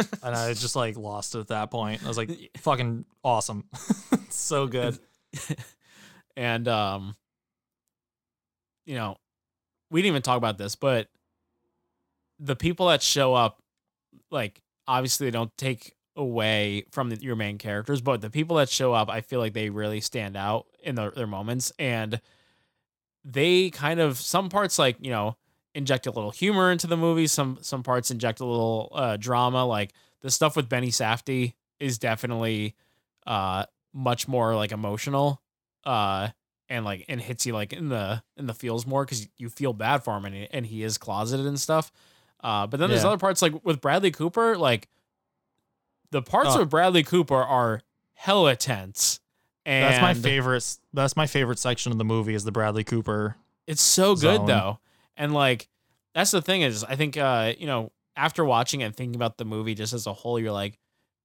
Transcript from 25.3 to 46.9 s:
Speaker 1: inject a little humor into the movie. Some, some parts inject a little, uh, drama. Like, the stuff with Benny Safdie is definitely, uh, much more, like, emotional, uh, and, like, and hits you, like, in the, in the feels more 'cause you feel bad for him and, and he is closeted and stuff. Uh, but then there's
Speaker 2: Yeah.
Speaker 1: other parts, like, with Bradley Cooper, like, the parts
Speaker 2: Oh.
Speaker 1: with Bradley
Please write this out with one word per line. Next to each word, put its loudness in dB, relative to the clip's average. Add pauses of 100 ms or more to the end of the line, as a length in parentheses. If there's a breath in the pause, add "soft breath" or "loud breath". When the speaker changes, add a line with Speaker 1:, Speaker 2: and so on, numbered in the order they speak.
Speaker 1:
inject -2
a -4
little -6
humor 2
into 0
the 2
movie. 4
Some, 0
some -8
parts 0
inject -2
a -6
little, 0
uh, 0
drama. 2
Like, -2 (280 soft breath)
the -6
stuff 2
with 0
Benny 0
Safdie 0 (260)
is -4
definitely, -2 (500)
uh, -2 (280)
much -2
more, 0
like, -2
emotional, -2 (440)
uh, 0 (400)
and, -4
like, -8
and -8
hits -6
you, -4
like, -4
in -6
the, -2 (160)
in -10
the -6
feels -6
more 0
'cause -8 (100)
you -10
feel -4
bad 0
for -2
him -6
and, -10
and -6
he -8
is -4
closeted -2
and -2
stuff. 0 (520 soft breath)
Uh, 0
but -4
then 2
there's 4
Speaker 2:
Yeah. 6
Speaker 1:
other 2
parts, 0
like, 2
with 0
Bradley 2
Cooper, 0
like, 2 (1200)
the 0
parts 4
Speaker 2:
Oh. 6
Speaker 1:
with 4
Bradley 6